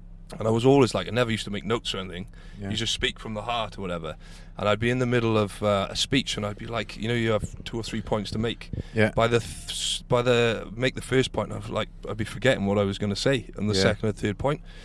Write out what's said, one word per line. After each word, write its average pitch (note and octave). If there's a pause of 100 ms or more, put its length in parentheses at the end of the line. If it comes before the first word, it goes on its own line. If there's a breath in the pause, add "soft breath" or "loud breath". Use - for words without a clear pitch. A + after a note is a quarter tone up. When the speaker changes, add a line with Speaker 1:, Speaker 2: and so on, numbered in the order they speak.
(380)
Speaker 1:
and A2
I -
was A2+
always, C3+
like, F#2
I F2
never A#2
used A2
to G#2+
make G2+
notes A2+
or G2+
anything. F#2 (340 soft breath)
Speaker 2:
Yeah. G2
Speaker 1:
You G#2+
just A2
speak B2
from A2
the G#2
heart A2+
or G#2
whatever. E2+ (400 soft breath)
And G2
I'd G#2
be A#2+
in B2
the B2+
middle A#2
of, G#2
uh, G2+
a -
speech, -
and G#2+
I'd G#2
be A2+
like, A2+
you G#2+
know, A#2+
you A2+
have G#2 (200)
two -
or A2
three A2
points G#2
to -
make. A2+ (240 loud breath)
Speaker 2:
Yeah. A2
Speaker 1:
By A2+
the A#2
th-, - (180)
s-, -
by B2
the, A#2+
make B2
the -
first B2+
point, G#2
I'd, G#2
like, G2+ (200)
I'd A2
be A2
forgetting G#2
what G2+
I G#2
was G2
gonna G2+
say C3
on G2+
the G#2
Speaker 2:
Yeah. F#2+
Speaker 1:
second G2
or G#2
third G#2
point. C#3+ (240 soft breath)